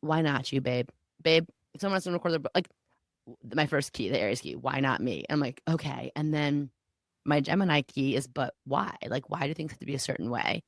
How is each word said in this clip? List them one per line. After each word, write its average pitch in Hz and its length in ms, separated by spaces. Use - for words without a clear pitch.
why 156 220
not 143 300
you, 135 80
babe? 123 280
Babe, 165 240
if - 60
someone 196 140
wants 190 120
to 185 60
record 175 200
their 165 80
book, 135 140
like, 180 140
w-, - 300
my 151 100
first 143 260
key, 107 180
the 120 100
Aries 107 200
key, 69 160
Why 131 240
not 135 220
me? 104 280
I'm 151 100
like, 131 280
Okay. 147 480
And 151 180
then 143 360
my 147 140
Gemini 151 420
key 135 340
is, 131 120
But - 260
why? 135 320
Like, 135 220
why - 180
do 156 60
things 156 180
have - 80
to - 60
be 139 80
a 139 60
certain 117 300
way? - 380